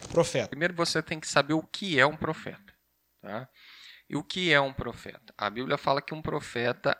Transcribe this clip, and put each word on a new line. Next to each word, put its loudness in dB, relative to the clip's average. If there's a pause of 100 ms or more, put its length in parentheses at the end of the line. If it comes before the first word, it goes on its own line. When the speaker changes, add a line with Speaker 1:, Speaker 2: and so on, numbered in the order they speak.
Speaker 1:
profeta. 2
Speaker 2:
Primeiro, -2
você 0
tem -6
que -10
saber 2
o 2
que 0
é 10
um 2
profeta, -8 (460)
tá? -10 (580)
E -8
o -2
que 0
é 8
um 0
profeta? -10
A -2
Bíblia -2
fala 2
que -10
um -8
profeta -2